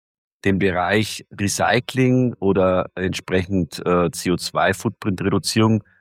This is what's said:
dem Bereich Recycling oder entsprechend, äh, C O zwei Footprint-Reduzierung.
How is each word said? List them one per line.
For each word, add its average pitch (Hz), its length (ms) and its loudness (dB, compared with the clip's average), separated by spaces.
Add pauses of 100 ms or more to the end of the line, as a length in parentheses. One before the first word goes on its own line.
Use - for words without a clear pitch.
(460)
dem 95 140 2
Bereich 95 680 0 (120)
Recycling 123 1000 0
oder 92 560 2
entsprechend, 90 880 -2
äh, 87 260 2
C - 200 -4
O 87 60 0
zwei 87 360 -2
Footprint-Reduzierung. 104 1080 0 (180)